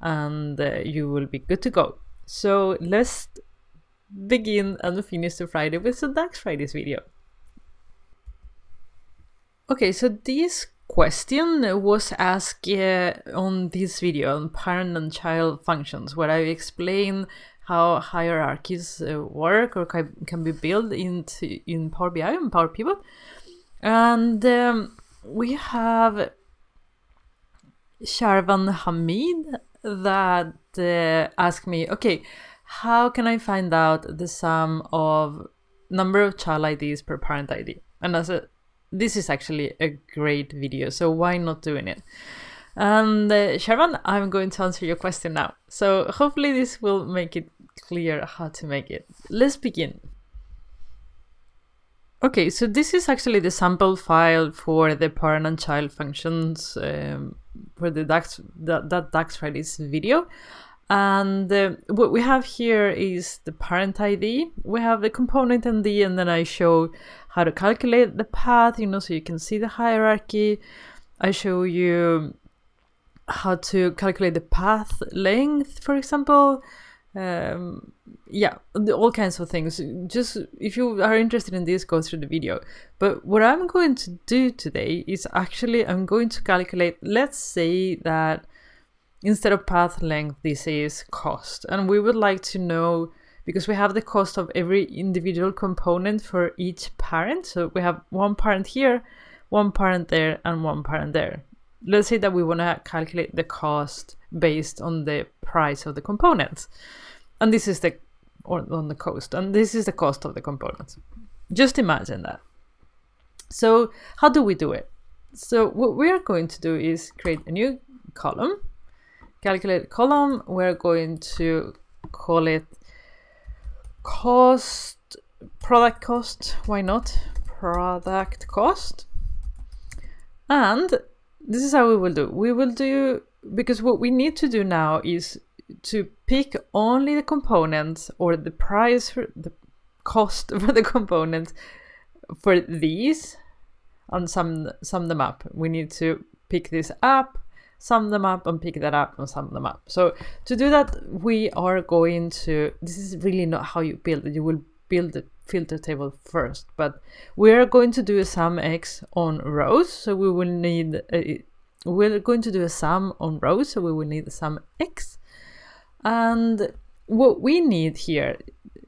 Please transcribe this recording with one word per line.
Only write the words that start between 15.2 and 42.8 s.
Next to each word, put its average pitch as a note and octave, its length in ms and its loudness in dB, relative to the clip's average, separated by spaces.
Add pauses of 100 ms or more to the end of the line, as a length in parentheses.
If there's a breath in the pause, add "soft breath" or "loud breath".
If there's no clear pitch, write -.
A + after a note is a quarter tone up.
functions, D3 540 -6
where D#3 140 0
I D#3+ 80 2
explain F#3+ 880 -4 (400 loud breath)
how E3+ 340 2
hierarchies, E3 1000 -4
uh, D3+ 180 -6
work F#3+ 560 0
or F3+ 80 -2
ca-, E3+ 200 -4 (220)
can E3 160 -8
be D#3+ 100 -2
built G3 420 -2
into, F3+ 720 -6
in D#3+ 240 -4
Power F3+ 180 -2
B E3+ 140 -6
I F#3 100 -2
and D#4+ 180 -4
Power E3 180 2
Pivot. C4 280 -4 (840 loud breath)
And, A3+ 640 4
um, A#3+ 500 2 (260)
we A3+ 300 -4
have A3+ 800 0 (1700)
Sharvan G3 720 2
Hamid A#3 840 -2 (240)
that, F#3 720 0 (240)
uh, E3+ 580 2
asked F3 300 0
me, E3 240 -2
"Okay, G3 320 0 (420 loud breath)
how A#3 460 2
can B3 160 -2
I A#3 100 2
find F#3+ 380 -2
out D#3+ 420 2
the F3 100 -6
sum D#3+ 640 -2
of D#3 580 0 (420)
number F#3+ 320 4
of G3 160 0
child D#3 260 -2
I D3+ 120 0
Ds D3 260 -6
per - 160 -8
parent C#3+ 340 -4
I - 80 -8
D?" - 220 -12 (180)
And F3 160 0
I E3 60 0
said, E3+ 260 -4 (420)
"This G#3+ 260 -2
is G3 120 -4
actually D3 500 -4
a D3 200 -2 (160)
great D3 360 -2
video, C3+ 380 -6
so D#3+ 220 0
why F3 260 0
not E3 240 -4
doing D3 280 -6
it?" - 140 -10 (720 loud breath)
And, G#3+ 560 4